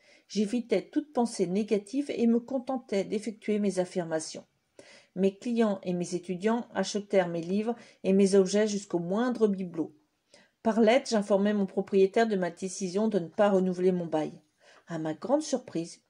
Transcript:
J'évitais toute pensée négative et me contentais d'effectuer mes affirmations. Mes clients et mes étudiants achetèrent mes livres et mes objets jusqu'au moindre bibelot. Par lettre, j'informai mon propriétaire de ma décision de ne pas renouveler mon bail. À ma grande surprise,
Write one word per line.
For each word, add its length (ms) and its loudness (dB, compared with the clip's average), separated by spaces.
J'évitais 540 -2
toute 300 -6
pensée 340 0
négative 640 -2
et 160 0
me 140 4
contentais 640 -4
d'effectuer 560 -4
mes 180 0
affirmations. 680 -4
Mes 240 0
clients 460 0
et 80 -2
mes 240 -4
étudiants 580 -4
achetèrent 540 0
mes 140 -4
livres 340 -2
et 100 0
mes 220 6
objets 320 4
jusqu'au 320 -4
moindre 480 0
bibelot. 480 -4
Par 160 2
lettre, 300 4
j'informai 420 2
mon 140 0
propriétaire 600 2
de 80 -2
ma 160 -2
décision 560 -4
de 140 0
ne 80 -4
pas 220 2
renouveler 420 2
mon 140 -2
bail. 260 -2
À 100 -8
ma 160 -4
grande 280 -2
surprise, 680 -6